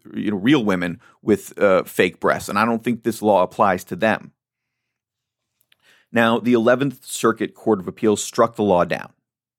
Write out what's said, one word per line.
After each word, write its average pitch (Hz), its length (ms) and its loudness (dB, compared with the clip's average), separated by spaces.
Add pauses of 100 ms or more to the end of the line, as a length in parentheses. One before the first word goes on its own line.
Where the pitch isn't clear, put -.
(140)
you - 160 -6
know, 104 80 -4
real 123 260 2
women 90 340 -2 (220)
with, - 380 -2
uh, 95 240 4
fake - 380 -2
breasts, 78 280 -2
and 95 100 -4
I 107 60 2
don't 113 180 -2
think 117 200 -4
this 113 180 -4
law 101 220 2
applies 92 420 0
to - 120 -12
them. 104 360 -2 (1800)
Now, 113 280 2
the 117 160 0
Eleventh 123 500 0
Circuit 110 500 -2
Court 107 260 0
of 87 60 -10
Appeals 104 380 -2
struck 117 320 -2
the 113 60 -4
law 90 240 2
down 78 260 -8 (460)